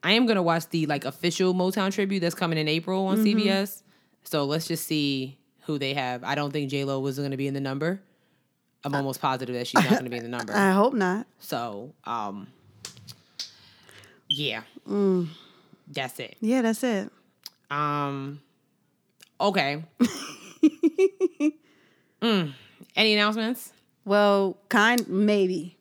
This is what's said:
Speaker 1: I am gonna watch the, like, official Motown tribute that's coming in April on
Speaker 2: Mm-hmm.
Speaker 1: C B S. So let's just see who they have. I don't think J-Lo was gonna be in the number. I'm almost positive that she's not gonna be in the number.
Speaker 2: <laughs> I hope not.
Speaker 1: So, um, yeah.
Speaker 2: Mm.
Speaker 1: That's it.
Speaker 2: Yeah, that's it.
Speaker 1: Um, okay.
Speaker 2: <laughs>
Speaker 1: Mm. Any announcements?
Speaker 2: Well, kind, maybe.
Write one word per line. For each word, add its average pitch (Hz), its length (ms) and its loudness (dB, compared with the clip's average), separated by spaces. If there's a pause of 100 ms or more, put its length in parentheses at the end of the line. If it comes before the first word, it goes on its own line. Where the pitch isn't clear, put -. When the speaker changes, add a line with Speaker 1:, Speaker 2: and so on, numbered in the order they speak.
Speaker 1:
I 180 100 2
am 240 120 4
gonna 214 160 4
watch 165 280 2
the, 160 180 0
like, 143 180 0
official 175 480 0
Motown 190 400 0
tribute 196 280 0
that's 170 120 0
coming 165 240 -2
in 156 100 0
April 180 380 -2
on 190 120 0
Speaker 2:
Mm-hmm. 220 60 2
Speaker 1:
C 208 120 4
B 208 140 2
S. 196 340 -2 (400)
So 147 220 -2
let's 156 220 -2
just 165 200 -6
see 139 500 -2 (280)
who 151 120 -4
they 139 160 -2
have. 127 300 -4
I 139 100 -4
don't 147 180 -2
think 143 200 -4
J-Lo 139 300 -2
was 135 180 -4
gonna 139 180 -4
be 139 80 -2
in 139 80 -2
the 139 80 -4
number. 143 400 -4 (800)
I'm 143 120 -4
almost 139 260 -4
positive 131 320 -2
that 123 140 -4
she's - 160 2
not 135 100 4
gonna 127 160 -2
be 120 80 -8
in - 60 -10
the 117 60 -12
number. 123 240 -6
Speaker 2:
<laughs> - 20 0
I 196 160 4
hope 214 240 4
not. 196 320 -2 (120)
Speaker 1:
So, 117 540 -8 (120)
um, 104 420 -8 (1800)
yeah. 117 360 -4 (260)
Speaker 2:
Mm. 190 380 2 (600)
Speaker 1:
That's 139 320 -8
it. 123 200 -12
Speaker 2:
Yeah, 247 240 2
that's 226 200 0
it. 214 280 -2 (580)
Speaker 1:
Um, 143 720 -4 (1000)
okay. 160 440 0 (160)
Speaker 2:
<laughs> - 1500 0 (680)
Speaker 1:
Mm. 180 320 2 (420)
Any 214 200 4
announcements? 220 580 0 (320)
Speaker 2:
Well, 202 520 4 (120)
kind, 226 400 4
maybe. 185 720 2